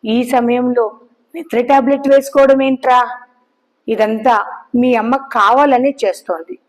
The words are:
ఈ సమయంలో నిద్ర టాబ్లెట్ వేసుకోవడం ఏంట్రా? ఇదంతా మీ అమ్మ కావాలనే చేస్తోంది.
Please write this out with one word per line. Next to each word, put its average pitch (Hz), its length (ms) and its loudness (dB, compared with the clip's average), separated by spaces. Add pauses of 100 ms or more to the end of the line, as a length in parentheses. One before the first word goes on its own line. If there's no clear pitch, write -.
ఈ 233 200 -2
సమయంలో 240 760 -2 (340)
నిద్ర 311 260 -6
టాబ్లెట్ 269 480 0
వేసుకోవడం 269 540 4
ఏంట్రా? 254 560 0 (680)
ఇదంతా 220 760 -2 (100)
మీ 247 200 2
అమ్మ 226 220 -2
కావాలనే 262 800 2 (100)
చేస్తోంది. 180 540 -6 (100)